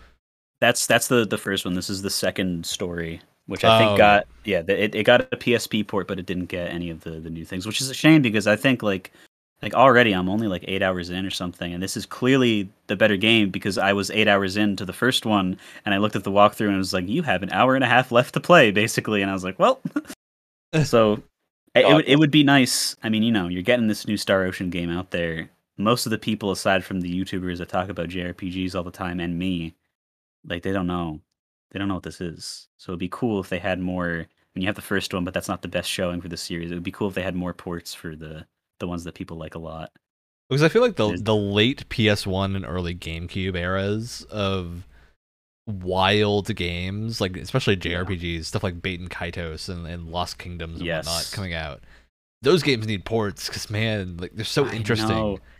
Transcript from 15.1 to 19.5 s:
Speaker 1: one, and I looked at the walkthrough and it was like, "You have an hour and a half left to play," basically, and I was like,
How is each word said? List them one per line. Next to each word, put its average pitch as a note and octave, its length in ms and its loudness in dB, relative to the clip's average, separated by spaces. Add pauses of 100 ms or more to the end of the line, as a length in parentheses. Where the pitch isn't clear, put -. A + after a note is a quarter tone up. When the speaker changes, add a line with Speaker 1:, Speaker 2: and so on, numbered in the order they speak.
Speaker 1:
one, F#2+ 320 2 (260)
and G#2 100 0
I G2 40 2
looked G#2 180 0
at G2+ 80 -4
the G#2 60 -2
walkthrough G#2 380 6
and G2+ 80 2
it - 20 0
was F#2+ 160 -2
like, F2+ 140 -2
"You C#3+ 160 0
have F#2+ 180 0
an F#2 100 -6
hour B2 220 4
and C3+ 100 2
a - 20 2
half B2 240 4
left A#2+ 240 4
to C3+ 60 0
play," D3+ 300 8
basically, G#2+ 500 0
and G2 100 0
I F#2+ 40 -2
was F#2 100 -6
like, F#2 140 -6